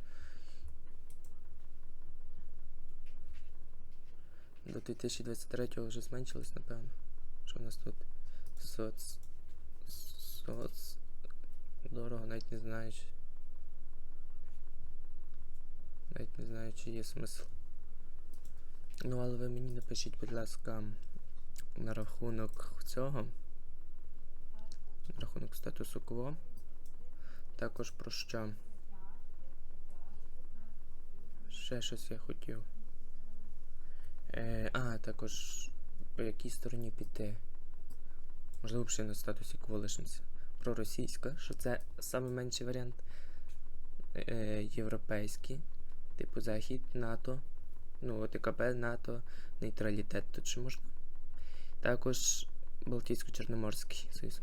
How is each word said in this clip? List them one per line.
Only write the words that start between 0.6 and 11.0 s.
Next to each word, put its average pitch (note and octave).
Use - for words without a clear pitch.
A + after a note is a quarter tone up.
До -
дві A#2+
тисячі A#2+
двадцять A#2
третього A#2+
вже A#2
зменшилось, B2+
напевно. A#2
Що -
в -
нас G#2+
тут? -
Соц. -
Соц. -